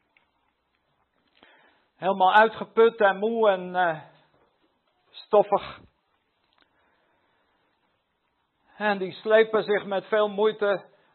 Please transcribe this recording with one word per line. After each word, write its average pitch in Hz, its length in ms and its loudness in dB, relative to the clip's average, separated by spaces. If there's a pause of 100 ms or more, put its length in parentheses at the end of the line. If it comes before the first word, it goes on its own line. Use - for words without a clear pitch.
(2000)
Helemaal 190 380 0
uitgeput 226 640 2
en 196 180 2
moe 220 320 0
en, 180 260 -6
eh, 165 260 -2 (1080)
stoffig. - 720 -2 (3000)
En 208 220 -4
die 185 140 -8
slepen 220 500 0
zich 196 220 -4
met 190 200 -6
veel 214 240 -2
moeite 202 560 -2 (300)